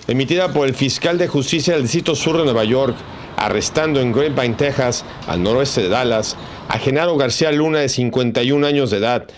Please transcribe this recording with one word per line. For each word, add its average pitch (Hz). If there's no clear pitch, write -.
emitida 139
por 143
el 131
fiscal 156
de 175
justicia 147
del 143
Distrito 165
Sur 160
de 170
Nueva 113
York, 127
arrestando 160
en 123
Grapevine, 131
Texas, 131
al 85
noroeste 123
de 92
Dallas, 113
a 113
Genaro 156
García 143
Luna, 156
de 139
cincuenta 123
y 127
un 143
años 143
de 104
edad, 117